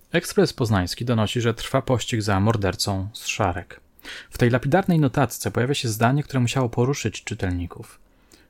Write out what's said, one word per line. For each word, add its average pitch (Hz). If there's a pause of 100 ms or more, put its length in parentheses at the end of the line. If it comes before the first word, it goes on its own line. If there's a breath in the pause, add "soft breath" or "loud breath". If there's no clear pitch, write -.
(120)
Ekspres 175
Poznański 113
donosi, 113
że 113
trwa -
pościg 117
za 98
mordercą 101
z -
Szarek. 90 (500 loud breath)
W -
tej 120
lapidarnej 160
notatce 131
pojawia 127
się 123
zdanie, 117
które 135
musiało 120
poruszyć 123
czytelników. 90 (500 soft breath)